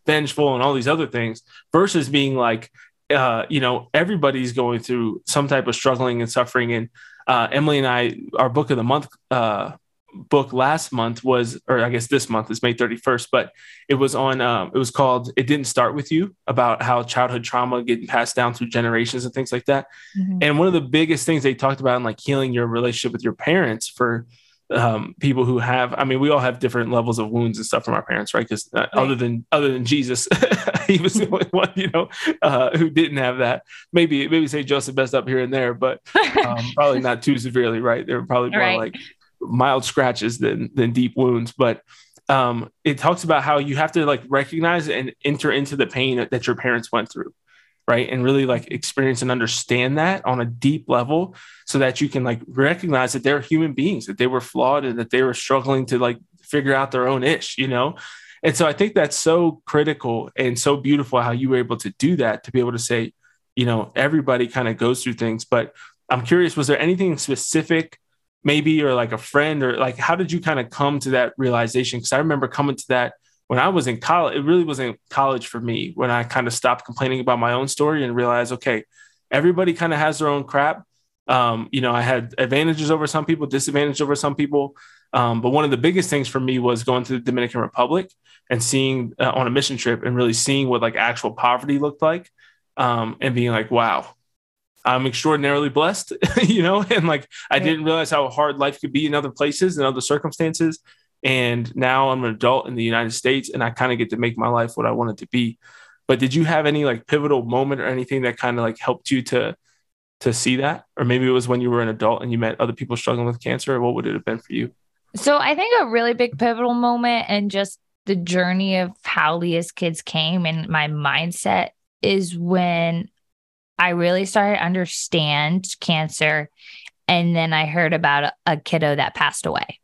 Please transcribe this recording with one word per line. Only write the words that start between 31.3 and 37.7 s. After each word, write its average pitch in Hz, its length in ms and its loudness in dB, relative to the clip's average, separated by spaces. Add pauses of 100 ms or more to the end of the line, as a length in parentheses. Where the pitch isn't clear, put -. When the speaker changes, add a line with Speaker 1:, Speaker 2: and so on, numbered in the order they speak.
Speaker 1:
only 180 220 0
one, - 240 2
you 190 180 -2
know, 170 140 0 (340)
uh, 131 340 2
who 160 140 2
didn't 147 280 0
have 127 200 -2
that. 127 240 0 (300)
Maybe, 151 340 2
maybe 156 220 2
Saint 143 180 -6
Joseph 135 300 -2
messed 131 180 0
up 135 140 0
here 131 100 0
and 127 160 -2
there, 127 180 0
but, 127 280 -2 (140)
Speaker 2:
<laughs> - 300 2
Speaker 1:
um, 120 300 -4
probably 143 240 4
not 123 240 0
too 139 160 2
severely, 117 400 0